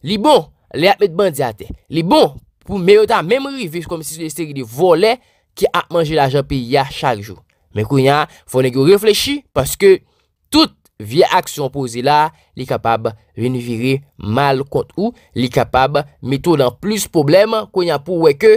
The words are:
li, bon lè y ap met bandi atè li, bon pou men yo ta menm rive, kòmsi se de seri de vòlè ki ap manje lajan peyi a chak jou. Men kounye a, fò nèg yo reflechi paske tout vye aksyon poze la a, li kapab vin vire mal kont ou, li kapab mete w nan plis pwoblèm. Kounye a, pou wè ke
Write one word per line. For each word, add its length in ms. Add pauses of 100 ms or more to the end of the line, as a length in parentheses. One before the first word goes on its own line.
li, 160
bon 280 (260)
lè 140
y 40
ap 100
met 140
bandi 280
atè 240
li, 380
bon 320 (260)
pou 160
men 220
yo 60
ta 180
menm 260
rive, 320
kòmsi 320
se 60
de 100
seri 240
de 80
vòlè 540 (400)
ki 140
ap 220
manje 220
lajan 320
peyi 320
a 80
chak 320
jou. 180 (360)
Men 160
kounye 240
a, 100 (240)
fò 160
nèg 140
yo 100
reflechi 540 (140)
paske 420 (540)
tout 200 (300)
vye 320
aksyon 400
poze 300
la 240
a, 40 (240)
li 120
kapab 440 (240)
vin 240
vire 380 (180)
mal 480
kont 320
ou, 160 (220)
li 180
kapab 480 (220)
mete 280
w 100
nan 200
plis 300
pwoblèm. 460 (180)
Kounye 200
a, 80
pou 240
wè 120
ke 180